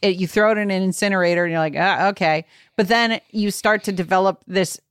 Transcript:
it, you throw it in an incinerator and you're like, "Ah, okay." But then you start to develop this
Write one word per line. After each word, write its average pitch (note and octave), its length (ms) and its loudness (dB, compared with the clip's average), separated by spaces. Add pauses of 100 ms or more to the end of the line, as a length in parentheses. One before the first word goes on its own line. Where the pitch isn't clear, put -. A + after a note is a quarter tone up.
it, G3 140 0
you F3+ 120 -2
throw G#3+ 240 2
it A3 60 0
in G#3 140 -2
an F#3 100 0
incinerator F#3 640 0
and E3+ 80 -2
you're E3 80 -2
like, D#3 180 -2
"Ah, E3+ 320 2
okay." E3 360 0 (300)
But G#3 120 0
then A3+ 320 0 (120)
you G#3 200 -2
start G#3+ 340 0
to G#3 60 -4
develop F#3 560 0
this F3+ 320 -2 (120)